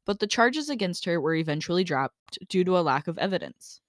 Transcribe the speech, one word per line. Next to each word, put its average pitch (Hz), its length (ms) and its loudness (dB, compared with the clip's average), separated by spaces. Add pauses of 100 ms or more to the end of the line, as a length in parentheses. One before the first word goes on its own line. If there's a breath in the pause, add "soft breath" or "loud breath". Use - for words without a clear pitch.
but 202 140 -2
the 214 80 -2
charges 254 420 2
against 202 380 -4
her 170 140 2
were 160 160 0
eventually 160 460 0
dropped 135 560 -4 (100)
due 180 160 2
to 185 120 4
a 180 40 4
lack 147 260 0
of 165 120 -6
evidence. - 720 -6